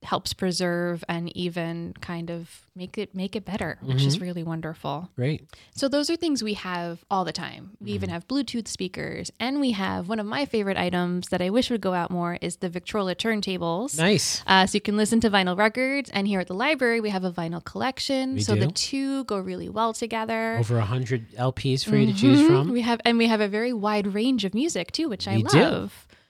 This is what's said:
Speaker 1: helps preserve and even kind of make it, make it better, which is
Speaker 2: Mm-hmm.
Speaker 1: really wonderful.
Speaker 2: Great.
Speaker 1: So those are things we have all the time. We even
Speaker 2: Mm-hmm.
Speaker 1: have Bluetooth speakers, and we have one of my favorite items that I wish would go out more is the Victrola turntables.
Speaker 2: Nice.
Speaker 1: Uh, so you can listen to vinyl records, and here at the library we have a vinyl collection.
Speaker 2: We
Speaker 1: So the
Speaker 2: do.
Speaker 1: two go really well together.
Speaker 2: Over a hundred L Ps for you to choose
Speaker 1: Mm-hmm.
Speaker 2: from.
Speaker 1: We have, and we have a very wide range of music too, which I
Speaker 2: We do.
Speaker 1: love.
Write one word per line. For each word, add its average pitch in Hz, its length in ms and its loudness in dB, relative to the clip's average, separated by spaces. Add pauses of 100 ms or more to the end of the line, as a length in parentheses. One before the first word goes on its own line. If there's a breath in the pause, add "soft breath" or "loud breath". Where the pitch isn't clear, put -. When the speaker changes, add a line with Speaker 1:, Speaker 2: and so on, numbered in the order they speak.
Speaker 1:
helps - 320 -4
preserve 175 720 -2
and 170 300 -6
even 170 640 -6
kind 170 300 -8
of 170 300 -12 (140)
make 185 220 -12
it, 202 160 -8
make 190 220 -6
it 202 100 -6
better, 175 380 -6
which 131 200 2
is 139 120 2
Speaker 2:
Mm-hmm. 190 80 -4
Speaker 1:
really 175 180 -4
wonderful. 160 720 -6
Speaker 2:
Great. 135 320 -2 (280 loud breath)
Speaker 1:
So 277 120 0
those 285 220 0
are 339 60 0
things 311 260 0
we 214 140 -2
have 175 560 -6
all 190 120 2
the 165 80 -4
time. - 480 -12
We 202 120 -10
even 196 180 -4
Speaker 2:
Mm-hmm. 170 60 -4
Speaker 1:
have 170 120 -8
Bluetooth 247 400 -2
speakers, - 720 -6
and 262 220 -2
we 262 120 4
have 190 360 -2
one 220 100 -2
of 202 60 -4
my 262 200 -2
favorite 196 320 0
items 180 520 0
that 180 140 0
I 185 80 0
wish 247 180 2
would 233 100 -2
go 190 140 0
out 175 160 -2
more 175 320 -2
is 170 140 -6
the 185 140 -4
Victrola 180 440 -4
turntables. 185 840 -2
Speaker 2:
Nice. 180 480 2
Speaker 1:
Uh, 190 180 8
so 208 120 2
you - 40 2
can 208 160 0
listen 220 220 4
to 220 100 4
vinyl 185 260 4
records, 254 540 2
and 196 180 0
here 196 120 2
at 175 80 -4
the 180 80 -6
library 247 440 2
we 214 120 -2
have 185 120 -2
a 180 80 -2
vinyl 170 320 -6
collection. 262 680 -2
Speaker 2:
We 104 80 -2
Speaker 1:
So 214 140 2
the - 100 4
Speaker 2:
do. - 80 2
Speaker 1:
two 269 520 -2
go 208 120 -2
really 185 320 -6
well 220 240 0
together. 226 640 -2
Speaker 2:
Over 117 220 0
a 107 60 2
hundred 120 420 -2 (100)
L 127 140 0
Ps 135 320 -2
for 214 140 2
you 214 140 6
to - 80 -2
choose 277 200 8
Speaker 1:
Mm-hmm. 302 80 8
Speaker 2:
from. 349 240 6
Speaker 1:
We 240 100 0
have, 233 240 0
and 233 140 6
we 226 80 6
have 220 140 4
a 208 60 4
very 226 260 -2
wide 208 420 0
range 233 280 0
of 190 120 -2
music 254 360 -2
too, 311 160 -2
which 196 200 -6
I - 80 0
Speaker 2:
We 113 80 4
do. 147 160 6
Speaker 1:
love. - 480 0 (220 soft breath)